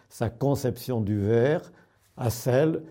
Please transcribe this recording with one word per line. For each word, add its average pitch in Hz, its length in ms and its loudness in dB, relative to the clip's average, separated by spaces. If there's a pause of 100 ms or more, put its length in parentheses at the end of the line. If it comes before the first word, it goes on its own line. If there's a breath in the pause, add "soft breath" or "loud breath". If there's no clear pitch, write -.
sa 113 200 -4
conception 127 720 -2
du 104 200 0
vers 117 520 2 (460 soft breath)
à 120 120 -2
celle 151 600 2